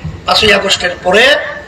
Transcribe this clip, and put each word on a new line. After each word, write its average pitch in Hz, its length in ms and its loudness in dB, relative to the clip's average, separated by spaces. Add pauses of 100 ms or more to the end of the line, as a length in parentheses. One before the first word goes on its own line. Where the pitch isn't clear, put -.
(260)
পাঁচই 214 280 2
আগস্টের 196 360 -2 (140)
পরে 226 320 4 (320)